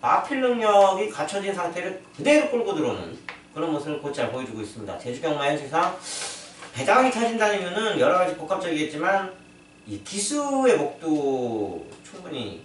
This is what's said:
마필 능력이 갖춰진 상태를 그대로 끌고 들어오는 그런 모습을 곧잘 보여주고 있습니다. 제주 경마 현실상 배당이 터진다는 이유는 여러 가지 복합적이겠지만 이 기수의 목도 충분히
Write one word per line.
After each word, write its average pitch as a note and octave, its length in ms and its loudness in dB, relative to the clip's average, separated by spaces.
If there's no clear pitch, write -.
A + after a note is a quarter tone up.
마필 C4 400 2
능력이 G#3 680 6
갖춰진 G3 440 -4
상태를 E3+ 500 -6
그대로 D4 360 4
끌고 G3+ 240 0
들어오는 - 420 -4
그런 D#3 160 -2
모습을 D3 300 -4
곧잘 C3+ 300 -4
보여주고 B2 300 -8
있습니다. G#2 380 -10
제주 B2 220 -8
경마 D3 260 0
현실상 D3 500 0
배당이 A#3+ 360 4
터진다는 A3 520 2
이유는 F#3+ 380 -2
여러 F3+ 180 6
가지 F3+ 180 2
복합적이겠지만 E3 1000 -2
이 G#2 160 -10
기수의 C4+ 720 2
목도 B2+ 1120 -2
충분히 B2 600 -12